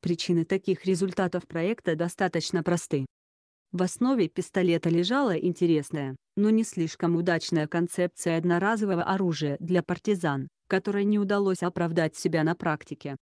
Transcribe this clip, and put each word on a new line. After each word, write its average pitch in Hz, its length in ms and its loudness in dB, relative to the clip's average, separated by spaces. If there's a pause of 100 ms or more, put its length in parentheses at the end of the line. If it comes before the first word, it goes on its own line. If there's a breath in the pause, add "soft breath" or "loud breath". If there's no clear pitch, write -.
Причины 170 460 0
таких 190 400 -2
результатов 185 600 0
проекта 175 480 -2
достаточно 170 680 -2
просты. 160 420 0 (680)
В 175 120 -2
основе 233 460 0
пистолета 180 600 0
лежала 180 500 2
интересная, 151 800 0 (200)
но 208 120 4
не 220 160 4
слишком 170 520 -2
удачная 165 520 0
концепция 175 720 -2
одноразового 180 640 0
оружия 160 580 0
для 170 220 0
партизан, 170 680 -2 (200)
которой 202 360 0
не 208 140 2
удалось 202 440 0
оправдать 170 540 0
себя 160 280 0
на 160 100 2
практике. 151 680 -6